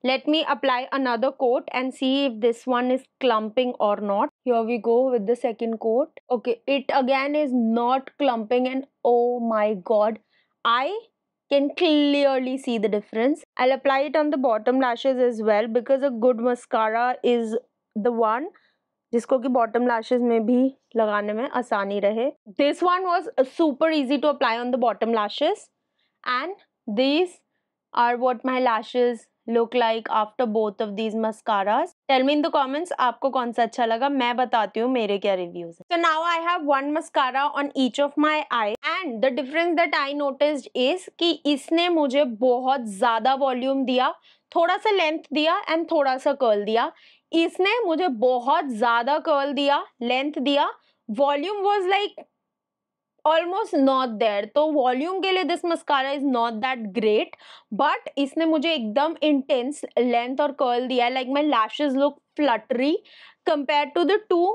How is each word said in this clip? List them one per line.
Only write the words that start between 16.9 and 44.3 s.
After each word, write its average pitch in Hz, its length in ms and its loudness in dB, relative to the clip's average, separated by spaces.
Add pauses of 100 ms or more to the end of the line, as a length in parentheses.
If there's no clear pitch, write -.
is 233 320 0 (400)
the 220 160 0
one 233 360 0 (680)
जिसको 240 280 2
कि 254 120 -2
bottom 240 340 2
lashes 240 340 0
में 226 240 2
भी 254 300 2 (220)
लगाने 208 360 0
में 226 160 -4
आसानी 202 520 -2
रहे. 226 300 0 (260)
This 285 240 2
one 359 220 2
was 349 260 -2 (260)
super 320 340 2
easy 285 300 0
to 294 80 0
apply 269 300 0
on 247 140 -4
the 254 60 -2
bottom 226 360 0
lashes 226 560 -2 (560)
and 269 280 -4 (320)
these 277 540 0 (540)
are 240 240 0
what 247 260 -2
my 254 160 -2
lashes 240 680 0 (220)
look 233 340 0
like 226 280 0
after 220 360 -2
both 214 400 -2
of 202 100 -8
these 220 200 -4 (100)
mascaras? 220 680 -2 (180)
Tell 262 160 4
me 294 100 2
in 294 80 0
the 330 100 -2
comments, 285 440 -2
आपको 247 300 -2
कौन 240 220 -2
सा 233 120 0
अच्छा 233 220 -2
लगा, 226 240 0
मैं 247 280 0
बताती 233 420 0
हूँ 247 120 0
मेरे 208 260 0
क्या 196 240 0
रिव्यूज 175 400 -10
हैं। - 160 -4
So 339 60 0
now 320 180 2 (120)
I 330 40 0 (100)
have 339 240 -2
one 277 260 0
mascara 277 480 -2 (160)
on 285 100 -4 (140)
each 247 200 -4
of 285 120 -4 (100)
my 302 100 2 (240)
eye 214 120 -2 (220)
and 277 300 -6
the 269 60 4 (100)
difference 320 400 0
that 339 220 0
I 277 180 -4
noticed 285 460 -2 (180)
is 359 240 -2 (100)
कि 339 120 2 (140)
इसने 330 440 0
मुझे 294 340 2 (220)
बहुत 254 400 0 (120)
ज़्यादा 233 360 2 (100)
वॉल्यूम 269 420 0
दिया, 254 280 2 (420)